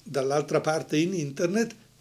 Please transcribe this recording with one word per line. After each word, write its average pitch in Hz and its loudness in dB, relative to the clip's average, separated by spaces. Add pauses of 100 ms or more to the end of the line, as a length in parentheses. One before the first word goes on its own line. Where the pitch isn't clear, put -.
dall'altra 147 0
parte 156 0
in 175 2
internet 180 -2 (260)